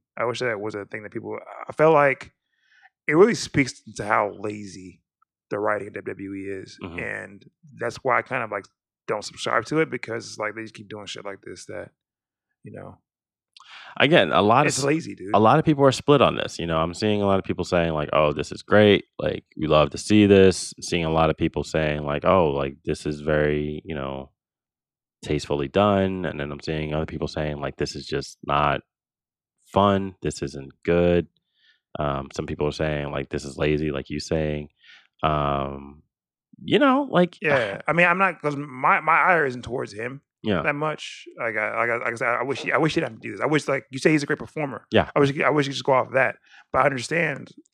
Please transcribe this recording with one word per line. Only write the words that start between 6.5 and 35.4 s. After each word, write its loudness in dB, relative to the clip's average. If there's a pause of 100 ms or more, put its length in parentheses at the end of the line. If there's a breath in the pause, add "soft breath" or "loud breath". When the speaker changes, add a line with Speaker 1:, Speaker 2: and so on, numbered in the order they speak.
Speaker 1:
is. -20
Speaker 2:
Mm-hmm. -10
Speaker 1:
And -10 (340)
that's -6
why 0
I 2
kind -6
of, -10
like, -6 (420)
don't -4
subscribe -2
to -2
it, -2
because, -10
like, -6
they -10
just -14
keep -18
doing -14
shit -14
like -12
this -16
that, -12 (760)
you -18
know. -16 (1040 loud breath)
Speaker 2:
Again, 6
a 6
lot 6
of -
Speaker 1:
It's 0
Speaker 2:
s-, -2
Speaker 1:
lazy, -2
dude. -10
Speaker 2:
a 6
lot 8
of 2
people 4
are 8
split 4
on 4
this. -6
You -4
know, 0
I'm 0
seeing 0
a 2
lot 2
of -6
people -4
saying, 0
like, -2
"Oh, 4
this -6
is -12
great. 6 (120)
Like, -4 (140)
we -2
love 6
to -10
see 6
this." 6 (100)
Seeing -2
a -2
lot 4
of -4
people -2
saying, -2
like, -4
"Oh, 4
like, -4
this -4
is -6
very, 0
you -8
know, -8 (920)
tastefully -4
done." 0
And -6
then -6
I'm -10
seeing -6
other -2
people -6
saying, -6
like, -8
"This -6
is -12
just -8
not 0 (920)
fun. 2
This -6
isn't -10 (120)
good." 4 (680)
Um, -4
some -6
people -4
are 0
saying, -4
like, -6
"This -6
is -12
lazy," 0
like -8
you -6
saying. -4 (540 soft breath)
Um, -4 (600)